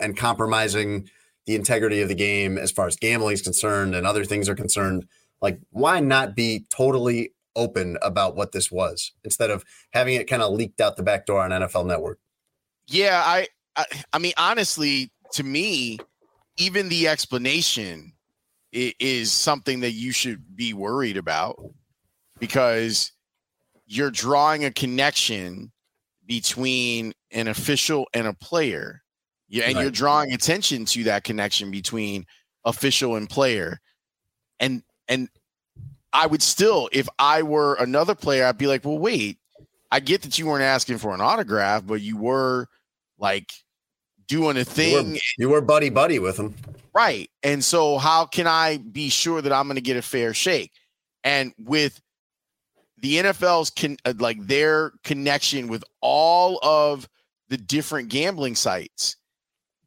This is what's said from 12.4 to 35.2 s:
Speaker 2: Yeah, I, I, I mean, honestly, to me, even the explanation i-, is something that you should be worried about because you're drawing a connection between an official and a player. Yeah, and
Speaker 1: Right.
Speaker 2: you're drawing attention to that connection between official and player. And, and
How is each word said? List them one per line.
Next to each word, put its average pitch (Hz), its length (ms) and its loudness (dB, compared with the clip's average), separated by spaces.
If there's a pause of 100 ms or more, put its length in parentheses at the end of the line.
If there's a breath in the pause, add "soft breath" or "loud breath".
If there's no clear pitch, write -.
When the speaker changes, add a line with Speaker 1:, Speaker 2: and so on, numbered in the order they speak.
Speaker 2:
Yeah, 185 380 2
I, 180 220 2 (280)
I, 156 100 0 (280)
I 156 60 0
mean, 175 180 -2
honestly, 160 760 0 (220)
to 147 100 -4
me, 135 560 -2 (580)
even 185 320 -2
the 165 180 2
explanation 123 1040 -2 (600)
i-, 120 260 -2
is 123 320 0
something 135 480 0
that 120 120 -2
you 117 200 -6
should 95 440 -4
be 113 180 -4
worried 104 440 -2
about 82 400 -2 (800)
because 113 720 0 (760)
you're 131 240 -2
drawing 147 520 2
a 135 80 0
connection 117 1000 -2 (560)
between 120 840 -2 (180)
an 113 160 -4
official 139 680 -2
and 117 140 0
a 101 60 -4
player. 131 680 -4 (480)
Yeah, 117 160 -2
and 131 100 0
Speaker 1:
Right. 127 60 0
Speaker 2:
you're 135 100 0
drawing 143 400 2
attention 143 540 0
to 117 200 -2
that 101 200 0
connection 104 460 -2
between 101 540 -6 (380 soft breath)
official 117 540 0
and 107 120 -6
player. 107 520 0 (800)
And, 127 220 -2 (260)
and 127 180 0 (840)